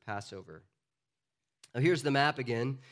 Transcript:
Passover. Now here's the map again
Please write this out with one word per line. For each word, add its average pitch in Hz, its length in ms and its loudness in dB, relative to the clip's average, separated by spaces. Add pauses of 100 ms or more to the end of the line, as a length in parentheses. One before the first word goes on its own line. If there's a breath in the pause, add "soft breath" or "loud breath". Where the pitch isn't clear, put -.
Passover. 98 560 -10 (1120)
Now 123 60 0
here's 160 200 4
the 143 80 0
map 143 300 2
again 123 400 -2 (120 loud breath)